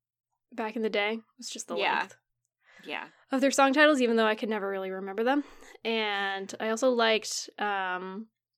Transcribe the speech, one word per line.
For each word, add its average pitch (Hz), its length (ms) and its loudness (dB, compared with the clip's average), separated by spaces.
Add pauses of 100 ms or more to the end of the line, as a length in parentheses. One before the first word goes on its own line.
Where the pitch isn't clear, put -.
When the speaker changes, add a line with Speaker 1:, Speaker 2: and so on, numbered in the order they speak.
(520)
Speaker 1:
back 226 240 -8
in 226 60 -4
the 220 60 0
day. 208 260 0
It 226 60 -8 (160)
was 247 140 -14
just - 160 -12
the 170 80 -8
Speaker 2:
Yeah. 190 240 0
Speaker 1:
length - 180 -6 (680)
Speaker 2:
Yeah. 151 240 -10 (240)
Speaker 1:
of 269 80 0
their 269 100 4
song 269 220 4
titles, 302 280 6
even 233 140 2
though 226 100 4
I 214 120 2
could 220 120 -6
never 202 200 -4
really 190 240 -6
remember 196 320 -4
them. 277 180 2 (420)
And 202 760 -2
I 220 80 -2
also 226 220 2
liked, 226 680 0
um, 190 680 -4 (300)